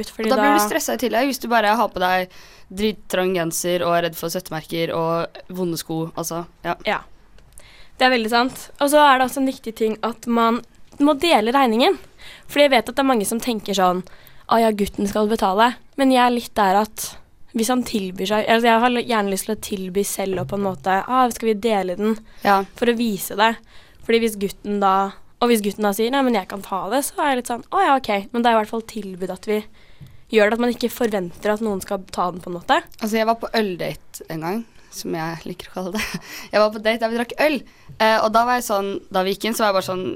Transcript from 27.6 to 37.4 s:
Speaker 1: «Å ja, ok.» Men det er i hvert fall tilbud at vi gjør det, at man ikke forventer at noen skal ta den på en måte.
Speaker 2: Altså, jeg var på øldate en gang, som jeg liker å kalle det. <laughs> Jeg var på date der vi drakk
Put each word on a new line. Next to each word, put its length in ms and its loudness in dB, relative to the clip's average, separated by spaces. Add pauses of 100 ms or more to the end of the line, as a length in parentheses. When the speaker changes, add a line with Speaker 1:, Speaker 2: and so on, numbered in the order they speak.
Speaker 1:
«Å 140 2
ja, 160 4
ok.» 320 -4
Men 100 0
det 80 4
er 60 4
i 60 4
hvert 100 -6
fall 160 -6
tilbud 420 -10
at 160 -12
vi 140 0 (720)
gjør 180 6
det, 60 2
at 80 0
man 80 2
ikke 180 -2
forventer 640 -2
at 80 -2
noen 240 -2
skal 260 -6
ta 220 -2
den 80 -10
på 80 -12
en 80 -8
måte. 220 2 (240)
Speaker 2:
Altså, 180 -2
jeg 80 2
var 80 2
på 160 -14
øldate 800 -4
en 100 -8
gang, 220 -6 (280)
som 240 -10
jeg 300 -6
liker 240 -14
å 60 -20
kalle 180 -6
det. 100 -4 (260)
<laughs> 240 -14
Jeg 80 4
var 120 4
på 120 -10
date 160 2
der 120 0
vi 40 -2
drakk 240 -4